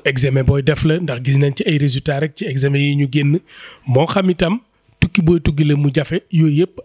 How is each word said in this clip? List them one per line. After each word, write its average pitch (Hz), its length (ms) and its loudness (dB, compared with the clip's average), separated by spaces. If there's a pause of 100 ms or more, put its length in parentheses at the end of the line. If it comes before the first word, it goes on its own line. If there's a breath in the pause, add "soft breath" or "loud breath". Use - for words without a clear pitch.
examen 135 380 0
booy 139 200 2
def 147 220 0
la, 160 140 2
ndax 143 260 -6
gis 135 120 2
nañ 143 200 2
ci - 100 -8
ay 156 100 0
résultats 139 420 -2
rek 135 180 -6
ci - 80 -10
examen 139 340 -2
yi 143 160 0
ñu 143 160 0
génn, 147 280 0 (460 loud breath)
moo 135 200 2
xam 185 240 0
itam 180 300 -2 (400)
tukki - 220 0
booy 165 200 4
tukki 151 240 -2
la 147 100 2
mu 143 180 0
jafe, 156 380 -4
yooyu 160 300 2
yëpp - 240 -4